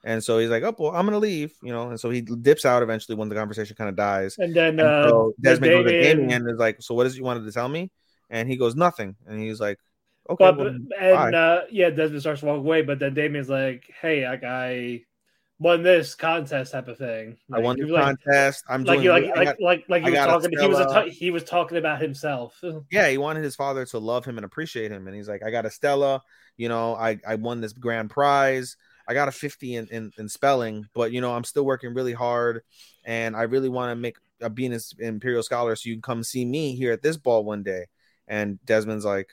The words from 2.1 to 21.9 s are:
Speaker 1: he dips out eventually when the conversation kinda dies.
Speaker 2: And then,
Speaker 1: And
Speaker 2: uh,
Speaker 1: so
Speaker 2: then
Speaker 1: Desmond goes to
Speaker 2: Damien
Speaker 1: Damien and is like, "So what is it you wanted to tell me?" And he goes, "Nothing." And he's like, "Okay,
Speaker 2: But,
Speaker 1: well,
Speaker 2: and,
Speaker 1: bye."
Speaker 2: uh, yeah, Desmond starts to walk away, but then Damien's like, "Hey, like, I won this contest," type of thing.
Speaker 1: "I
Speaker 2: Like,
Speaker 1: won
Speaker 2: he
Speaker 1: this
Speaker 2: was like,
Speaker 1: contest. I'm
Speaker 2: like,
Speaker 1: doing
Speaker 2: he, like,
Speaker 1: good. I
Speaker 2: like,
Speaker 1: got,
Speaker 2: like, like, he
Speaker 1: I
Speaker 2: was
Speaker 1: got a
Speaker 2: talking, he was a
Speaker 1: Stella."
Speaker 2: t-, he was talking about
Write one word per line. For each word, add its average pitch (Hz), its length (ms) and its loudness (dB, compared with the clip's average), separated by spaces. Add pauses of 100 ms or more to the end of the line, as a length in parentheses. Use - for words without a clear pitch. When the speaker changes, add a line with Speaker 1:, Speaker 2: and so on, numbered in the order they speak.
Speaker 1:
he 123 100 -2
dips 117 440 4
out 123 180 6
eventually 113 340 -4
when 107 120 -6
the 101 60 -6
conversation 107 420 -6
kinda 104 160 -6
dies. 98 460 -2
Speaker 2:
And 175 160 -2
then, 160 240 4
Speaker 1:
And - 20 0
Speaker 2:
uh, 147 280 6
Speaker 1:
so 113 300 4
Speaker 2:
then 127 160 6
Speaker 1:
Desmond 143 180 6
goes 175 140 6
to 117 40 6
Speaker 2:
Damien 151 280 6
Speaker 1:
Damien 123 240 2
and 120 80 -4
is 113 80 -4
like, 113 240 2
"So 120 120 -6
what 123 120 4
is 131 80 -2
it 131 40 -16
you 131 60 -10
wanted 120 200 -4
to 107 80 -12
tell 120 160 -2
me?" 170 220 -6 (400)
And 117 180 -4
he 127 80 -2
goes, 123 200 2
"Nothing." 117 400 0 (100)
And 107 140 -12
he's 110 200 -8
like, 104 180 -4 (520)
"Okay, 175 140 6
Speaker 2:
But, 175 140 8
Speaker 1:
well, 139 100 -2
Speaker 2:
and, 123 200 -8 (440)
Speaker 1:
bye." - 0 -
Speaker 2:
uh, 165 280 4 (100)
yeah, 180 200 2
Desmond 151 320 -2
starts 151 180 -4
to 151 60 -4
walk 147 120 0
away, 156 240 2
but 139 160 -2
then 139 160 -4
Damien's 147 340 -2
like, 135 360 -4 (160)
"Hey, 147 280 -2
like, 127 160 -8
I 123 600 -6 (560)
won 170 240 4
this 170 320 6
contest," 156 560 -4
type 127 160 -8
of 120 100 -16
thing. 113 380 -10 (160)
Speaker 1:
"I 113 60 -2
Speaker 2:
Like, 113 60 2
Speaker 1:
won 123 120 2
Speaker 2:
he 139 60 -4
Speaker 1:
this 151 100 -4
Speaker 2:
was 165 80 4
like, 139 40 6 (200)
Speaker 1:
contest. 139 440 4
I'm 131 140 -2
Speaker 2:
like, 139 180 4
Speaker 1:
doing - 20 2
Speaker 2:
he, 180 80 6
like, 175 120 6
Speaker 1:
good. 165 100 -2
I - 60 0
Speaker 2:
like, 180 80 4
Speaker 1:
got, 143 160 -4
Speaker 2:
like, 175 260 2
like, 175 140 2
he - 60 0
Speaker 1:
I - 20 4
Speaker 2:
was - 80 4
Speaker 1:
got 139 100 4
a 165 40 6
Speaker 2:
talking, 165 260 0
he 143 80 4
was 143 140 4
a - 80 6
Speaker 1:
Stella." 135 160 4
Speaker 2:
t-, - 60 -6
he 175 200 -4
was 165 140 -4
talking 170 340 -2
about 151 240 -2